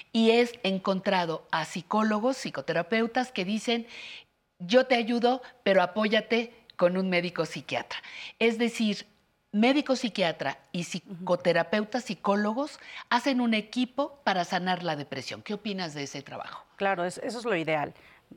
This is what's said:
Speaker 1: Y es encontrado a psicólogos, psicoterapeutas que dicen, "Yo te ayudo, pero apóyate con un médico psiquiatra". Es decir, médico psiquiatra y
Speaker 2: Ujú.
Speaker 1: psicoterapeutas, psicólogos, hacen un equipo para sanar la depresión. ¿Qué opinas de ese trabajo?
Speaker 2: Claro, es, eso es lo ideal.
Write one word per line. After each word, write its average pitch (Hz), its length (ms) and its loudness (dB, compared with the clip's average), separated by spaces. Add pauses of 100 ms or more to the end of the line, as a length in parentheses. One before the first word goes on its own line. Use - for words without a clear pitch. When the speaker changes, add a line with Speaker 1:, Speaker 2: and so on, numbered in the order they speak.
(120)
Speaker 1:
Y 226 200 6
es 240 200 4 (120)
encontrado 190 840 0
a 160 140 0
psicólogos, 214 720 0
psicoterapeutas 226 960 -2
que 190 120 -2
dicen, 226 420 -2 (720)
"Yo 214 280 4
te 262 100 4
ayudo, 240 440 2 (220)
pero 190 200 6
apóyate 214 720 0 (240)
con 180 200 4
un 190 120 0
médico 175 380 0
psiquiatra". - 520 -6 (400)
Es 220 200 2
decir, 226 480 0 (460)
médico 262 440 4
psiquiatra 165 640 -2 (140)
y 175 80 -4
Speaker 2:
Ujú. 170 100 -4
Speaker 1:
psicoterapeutas, 180 1160 0
psicólogos, 208 720 -2 (300)
hacen 247 320 2
un 233 140 2
equipo 247 680 -2
para 190 200 2
sanar 180 380 0
la 165 140 0
depresión. 135 460 -8
¿Qué 214 120 -8
opinas 190 400 -6
de 147 80 -6
ese 139 200 -8
trabajo? - 440 -12 (100)
Speaker 2:
Claro, 196 280 0
es, 180 140 -4
eso 240 200 -6
es 220 80 -10
lo 214 100 0
ideal. 156 380 -2 (420)